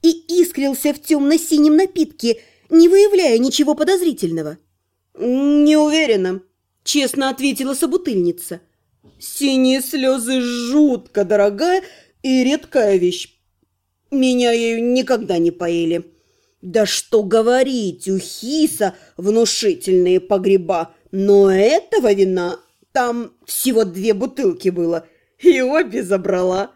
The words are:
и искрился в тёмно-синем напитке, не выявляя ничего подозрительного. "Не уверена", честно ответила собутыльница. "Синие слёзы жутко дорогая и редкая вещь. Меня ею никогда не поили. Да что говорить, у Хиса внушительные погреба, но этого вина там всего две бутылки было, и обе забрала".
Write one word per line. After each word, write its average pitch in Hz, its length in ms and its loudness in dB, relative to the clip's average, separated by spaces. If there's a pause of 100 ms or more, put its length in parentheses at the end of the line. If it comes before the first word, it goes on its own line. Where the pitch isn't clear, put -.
и 330 80 4 (320)
искрился 277 500 -2
в 285 80 -8
тёмно-синем 302 760 2
напитке, 320 680 -2 (260)
не 330 220 6
выявляя 381 480 4
ничего 269 360 0
подозрительного. 226 840 -2 (600)
"Не 294 600 2
уверена", 233 640 0 (420)
честно 269 460 -2
ответила 262 440 -4
собутыльница. 202 840 -4 (580)
"Синие 262 600 -2
слёзы 262 600 -4
жутко 240 840 -2
дорогая 208 580 0 (400)
и 262 220 0
редкая 254 520 0
вещь. 180 420 -4 (720)
Меня 247 420 0
ею 233 300 -2 (100)
никогда 240 460 -2
не 170 120 2
поили. 170 600 -4 (520)
Да 202 240 0
что - 360 -2
говорить, 226 840 0
у 190 100 -2
Хиса 220 760 -4 (220)
внушительные 185 1040 0
погреба, 185 760 -2 (160)
но 196 400 4
этого 240 640 2
вина 190 460 0 (340)
там 240 420 -4 (100)
всего 226 400 -2
две 190 300 -2
бутылки 190 540 -4
было, 170 380 -4 (320)
и 285 220 4
обе 254 420 -2
забрала". 185 720 -2